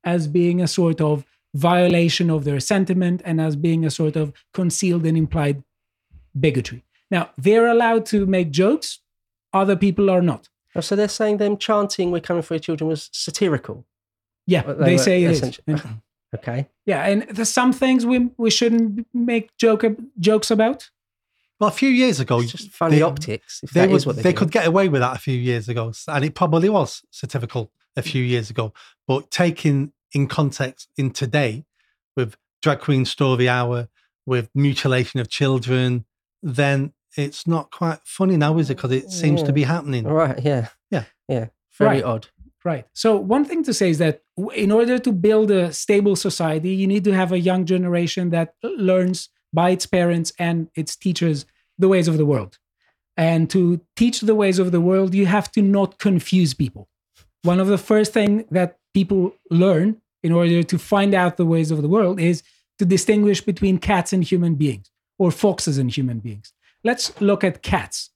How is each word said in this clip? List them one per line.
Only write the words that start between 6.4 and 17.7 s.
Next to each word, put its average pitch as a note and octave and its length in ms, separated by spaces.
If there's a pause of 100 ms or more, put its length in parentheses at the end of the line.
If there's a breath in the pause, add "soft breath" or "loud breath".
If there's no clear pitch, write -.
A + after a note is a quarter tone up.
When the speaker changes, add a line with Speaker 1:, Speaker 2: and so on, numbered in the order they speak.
Speaker 1:
Now, E3+ 260
they're G#3+ 300
allowed A3+ 380
to G3+ 200
make F#3 260
jokes, G3+ 480 (520)
other G3 240
people G3 340
are F3+ 120
not. D#3 260 (280)
Speaker 2:
Oh, F3 60
so G3 140
they're G#3 120
saying G#3 300
them G#3 200
chanting, G3+ 540
"We're E3+ 100
coming E3+ 220
for E3 100
your D#3+ 60
children," D#3 280
was D#3 240
satirical? - 760 (580)
Speaker 1:
Yeah, F3 160
Speaker 2:
But C#3+ 160
they D#3 80
Speaker 1:
they F3 80
Speaker 2:
were F3 60
Speaker 1:
say F3+ 240
it E3+ 80
is. D#3+ 80
Speaker 2:
essentially - 280
Speaker 1:
And A#2+ 340 (140)
Speaker 2:
<laughs> - 200
Okay. B2 340 (160)
Speaker 1:
yeah, F3+ 220
and G3+ 160
there's A3 260
some B3+ 240